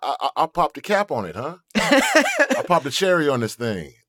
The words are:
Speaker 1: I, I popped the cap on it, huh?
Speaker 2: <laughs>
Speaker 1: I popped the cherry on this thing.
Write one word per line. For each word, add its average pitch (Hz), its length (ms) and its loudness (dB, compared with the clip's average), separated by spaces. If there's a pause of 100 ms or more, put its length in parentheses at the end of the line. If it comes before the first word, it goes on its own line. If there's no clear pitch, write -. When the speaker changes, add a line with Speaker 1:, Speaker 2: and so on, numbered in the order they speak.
Speaker 1:
I, - 340 -2
I 156 100 2
popped - 280 -2
the 135 60 -10
cap 202 300 0
on 113 140 -2
it, 82 100 -10
huh? 147 220 -8 (100)
Speaker 2:
<laughs> - 80 -16
Speaker 1:
I 269 920 2
popped 165 160 2
the 135 80 -6
cherry 175 380 2
on 127 100 0
this 110 160 -4
thing. 95 380 -6 (160)